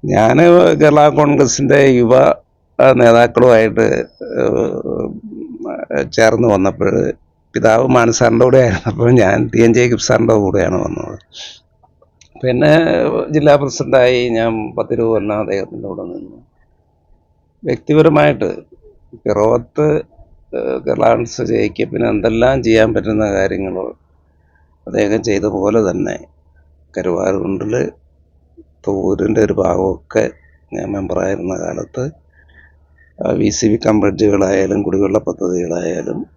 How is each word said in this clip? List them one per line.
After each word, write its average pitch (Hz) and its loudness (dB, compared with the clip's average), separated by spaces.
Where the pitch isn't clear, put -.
ഞാൻ 113 4
കേരള 147 6
കോൺഗ്രസിൻ്റെ 143 2
യുവ, 120 4
ആ, 131 6
നേതാക്കളുമായിട്ട്, 117 4
ഏഹ്, - -4
ചേർന്ന് 113 4
വന്നപ്പോൾ 98 0
പിതാവ് 113 2
മാനസാറിൻ്റെ 117 2
കൂടെ 127 6
ആയിരുന്നപ്പോൾ 110 -2
ഞാൻ 101 0
ടി 113 4
എൻ 117 4
ജേക്കബ് 120 0
സാറിൻ്റെ 113 2
കൂടെയാണ് 92 -2
വന്നത്. - -8
പിന്നെ 139 2
ജില്ലാ 147 4
പ്രസിഡൻ്റായി 127 0
ഞാൻ 113 0
പത്തിരുപത് 117 -2
കൊല്ലം 104 -4
അദ്ദേഹത്തിൻ്റെ 101 -6
കൂടെ 92 -10
നിന്നു. - -16
വ്യക്തിപരമായിട്ട് 147 2
പിറവത്ത്, 117 0
ഏഹ്, 131 -6
കേരള 139 -2
കോൺഗ്രസ് 117 -4
ജയിക്കപ്പിന് 110 -4
എന്തെല്ലാം 113 0
ചെയ്യാൻ 110 2
പറ്റുന്ന 107 -2
കാര്യങ്ങളോ 95 -4
അദ്ദേഹം 101 -2
ചെയ്ത 98 -2
പോലെ 104 0
തന്നെ 87 -4
കരുവാരുകുണ്ടിൽ 95 -4
തോടിൻ്റെ 98 -2
ഒരു 95 -2
ഭാഗമൊക്കെ 92 -2
ഞാൻ - -8
മെമ്പറായിരുന്ന 92 -4
കാലത്ത്, 85 -8
ആ, - -2
വി 107 2
സി 117 0
ബി 113 -2
കംബ്രിഡ്ജുകളായാലും 98 0
കുടിവെള്ള 95 0
പദ്ധതികളായാലും 87 -6